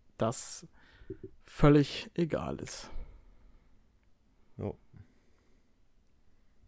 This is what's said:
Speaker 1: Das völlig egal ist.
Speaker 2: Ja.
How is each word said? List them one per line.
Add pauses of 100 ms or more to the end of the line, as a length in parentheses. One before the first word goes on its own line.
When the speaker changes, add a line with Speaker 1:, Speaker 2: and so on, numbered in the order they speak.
(180)
Speaker 1:
Das (800)
völlig
egal
ist. (1700)
Speaker 2:
Ja. (1900)